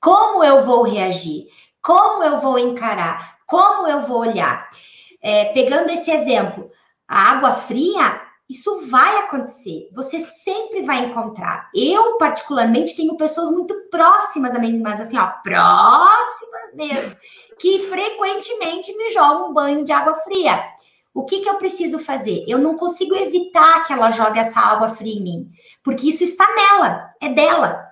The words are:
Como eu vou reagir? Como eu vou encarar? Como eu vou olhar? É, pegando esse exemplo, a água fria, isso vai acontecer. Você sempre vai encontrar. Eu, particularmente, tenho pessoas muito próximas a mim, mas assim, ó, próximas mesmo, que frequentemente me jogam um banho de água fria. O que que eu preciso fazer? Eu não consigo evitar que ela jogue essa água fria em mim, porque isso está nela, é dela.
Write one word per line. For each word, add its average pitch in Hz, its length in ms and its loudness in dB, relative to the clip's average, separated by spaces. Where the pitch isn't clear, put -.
Como 403 420 4
eu 277 200 6
vou 240 200 4
reagir? 185 640 -2
Como 381 420 4
eu 294 140 2
vou 262 200 0
encarar? 226 800 -4
Como 381 420 2
eu 294 120 0
vou 240 200 -4
olhar? 185 480 -4
É, 208 300 2
pegando 285 380 2
esse 339 200 -4
exemplo, 240 600 -2
a 196 260 2
água 262 200 2
fria, 311 680 -2
isso 349 380 -6
vai 302 300 4
acontecer. 233 760 -8
Você 269 260 -8
sempre 403 640 -8
vai 254 240 -2
encontrar. 226 680 -8
Eu, 415 440 2
particularmente, 269 760 0
tenho 311 200 -2
pessoas 311 340 -2
muito 359 240 -2
próximas 311 640 2
a 240 40 -2
mim, 226 220 -2
mas 208 200 -6
assim, 226 160 -8
ó, 196 100 2
próximas 302 1300 2
mesmo, 285 420 -8
que 370 300 2
frequentemente 392 1080 -6
me 440 140 -6
jogam 320 400 2
um 277 40 -10
banho 294 300 0
de 302 80 -2
água - 240 0
fria. 359 460 -2
O 262 100 -6
que 392 160 -4
que 403 80 -4
eu 403 80 -2
preciso 349 420 -4
fazer? 208 500 -6
Eu 240 100 0
não 311 180 2
consigo 349 380 -4
evitar 330 720 2
que 285 60 -6
ela 233 180 2
jogue 220 280 0
essa 226 220 -2
água 214 280 2
fria 220 260 -8
em 202 80 -8
mim, 175 280 -10
porque 247 240 -2
isso 320 160 0
está 381 300 2
nela, 392 560 2
é 285 80 -6
dela. 294 640 0